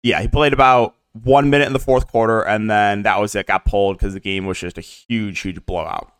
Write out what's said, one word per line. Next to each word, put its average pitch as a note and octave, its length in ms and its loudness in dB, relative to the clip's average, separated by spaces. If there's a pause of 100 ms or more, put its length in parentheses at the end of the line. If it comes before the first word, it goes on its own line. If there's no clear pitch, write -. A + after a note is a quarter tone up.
Yeah, G2+ 180 0
he G#2+ 80 -4
played C#3+ 240 2
about B2+ 440 4 (160)
one C#3 400 2
minute C#3+ 160 4
in C3+ 60 -6
the B2+ 60 -2
fourth B2+ 280 0
quarter, A2+ 340 0
and G#2+ 280 -2
then G2+ 340 0
that G2+ 180 0
was G#2 140 -4
it. G2 100 -2
Got F#2+ 200 -2
pulled G2 340 0
'cause G2+ 140 -2
the F#2+ 60 -10
game F#2+ 280 -6
was F#2 120 -6
just F2+ 200 -10
a - 20 -16
huge, G#2+ 600 -8
huge F#2 240 -8
blowout. E2 540 -6